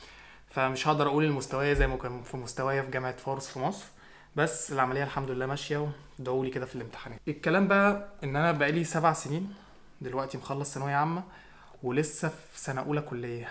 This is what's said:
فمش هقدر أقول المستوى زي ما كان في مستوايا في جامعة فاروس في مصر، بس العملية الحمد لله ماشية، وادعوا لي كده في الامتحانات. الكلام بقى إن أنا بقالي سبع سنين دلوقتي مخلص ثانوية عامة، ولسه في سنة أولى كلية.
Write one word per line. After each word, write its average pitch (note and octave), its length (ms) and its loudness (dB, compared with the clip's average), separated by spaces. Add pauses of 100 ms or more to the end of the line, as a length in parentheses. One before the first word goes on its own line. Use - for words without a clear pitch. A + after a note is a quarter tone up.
(500)
فمش C3+ 380 0
هقدر D3+ 180 6
أقول D3 180 4
المستوى C#3+ 500 2
زي C#3 120 6
ما C3 100 2
كان B2 260 -6
في B2 140 -10
مستوايا C3+ 460 -2
في C3 80 -6
جامعة B2+ 260 -2
فاروس C3+ 300 -6
في - 120 -10
مصر، D3+ 260 -2 (520)
بس D3+ 360 0
العملية C3+ 320 2
الحمد C3+ 260 -4
لله C3 160 -2
ماشية، D3 460 -2 (260)
وادعوا C3 260 0
لي C3 60 -2
كده B2+ 160 -4
في - 80 -12
الامتحانات. A2+ 540 -10
الكلام E3 400 2
بقى G3+ 400 4 (160)
إن C#3 120 -2
أنا E3 160 4
بقالي D#3 320 2
سبع D#3+ 280 4
سنين E3+ 420 -2 (460)
دلوقتي C3 380 -4
مخلص C#3 360 -4
ثانوية C#3 200 -2
عامة، D#3+ 280 2 (600)
ولسه D3+ 460 0
في - 320 -12
سنة C#3+ 200 -4
أولى D3 200 0
كلية. A#2+ 500 -6